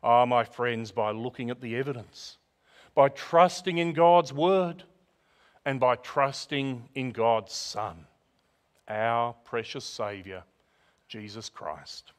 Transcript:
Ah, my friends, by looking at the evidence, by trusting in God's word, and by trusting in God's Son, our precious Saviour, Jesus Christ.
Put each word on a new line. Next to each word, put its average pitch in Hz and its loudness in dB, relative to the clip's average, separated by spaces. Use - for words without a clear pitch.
Ah, 120 6
my 123 2
friends, 113 -4
by 107 -2
looking 120 -8
at 123 -8
the 117 -8
evidence, 123 -10
by 139 8
trusting 170 2
in 170 0
God's 170 6
word, 180 0
and 135 -4
by 127 4
trusting 135 -4
in 127 -6
God's 113 0
Son, 85 -10
our 117 -2
precious 120 -8
Saviour, 98 -10
Jesus 107 -14
Christ. - -14